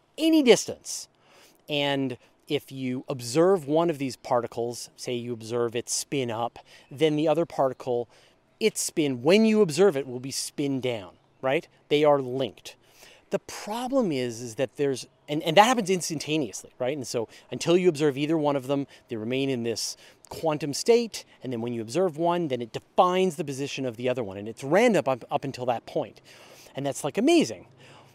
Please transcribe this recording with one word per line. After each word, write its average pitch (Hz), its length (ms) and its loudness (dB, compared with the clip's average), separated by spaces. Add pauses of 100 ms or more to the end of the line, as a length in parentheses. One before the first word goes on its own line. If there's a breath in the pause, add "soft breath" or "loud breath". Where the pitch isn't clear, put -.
(180 soft breath)
any 320 240 4
distance. - 680 2 (580 soft breath)
And 139 500 -2 (300 soft breath)
if 143 240 -4
you 131 380 -6
observe 147 580 2
one 165 220 2
of 151 80 -2
these 131 180 -4
particles, 120 800 -4
say 127 200 -8
you 120 180 -6
observe 117 420 -4
it 120 140 -6
spin 131 420 -4
up, 117 280 -6 (300 soft breath)
then 151 280 0
the 151 100 2
other 160 180 2
particle, 127 640 -2 (500 soft breath)
its 220 220 0
spin, 135 420 -2
when 190 220 6
you 214 180 6
observe 170 360 4
it, 139 100 -6
will 123 140 -10
be 135 100 -10
spin 139 480 -4
down, 113 360 -6 (260)
right? 135 260 0 (220 soft breath)
They 147 160 4
are 143 160 6
linked. 127 560 -6 (540 soft breath)
The 196 80 -2
problem 254 720 -4
is, 120 280 -2
is 117 140 -12
that 135 220 -4
there's, 139 300 -2 (200)
and, 151 160 -2
and 160 140 2
that 208 80 10
happens 233 240 2
instantaneously, 156 880 -4
right? 127 160 -2
And 131 100 -8
so 117 220 -4 (240 loud breath)
until 151 240 2
you 185 140 6
observe 143 280 2
either 147 200 0
one 147 180 2
of 127 120 -4
them, 139 200 -2 (220 loud breath)
they 117 80 -6
remain 127 320 -2
in 123 140 -2
this 117 340 -4 (320 soft breath)
quantum 151 440 -4
state, 233 520 0 (180 soft breath)
and 127 80 -6
then 117 100 -4
when 120 120 -4
you 117 80 -6
observe 143 360 -2
one, 170 300 0
then 127 140 -4
it 117 100 -12
defines 185 640 2
the 180 80 -4
position 135 420 -6
of 117 120 -6
the 123 100 -2
other 123 160 0
one, 95 140 -10
and 104 100 -10
it's 113 160 -12
random 180 440 4
up, 131 240 -2
up 147 120 -2
until 127 220 -8
that 120 200 -2
point. - 360 -8 (540 loud breath)
And 135 100 -6
that's, 139 180 -6
like, 143 140 -4
amazing. 226 500 2 (480 loud breath)